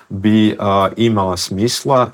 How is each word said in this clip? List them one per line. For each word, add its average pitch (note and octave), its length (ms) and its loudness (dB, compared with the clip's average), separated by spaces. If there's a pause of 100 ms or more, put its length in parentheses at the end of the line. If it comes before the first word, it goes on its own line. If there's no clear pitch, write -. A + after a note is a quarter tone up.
bi, G#2+ 500 2
a, G2 380 0
imala G2+ 400 0
smisla, A#2+ 760 -2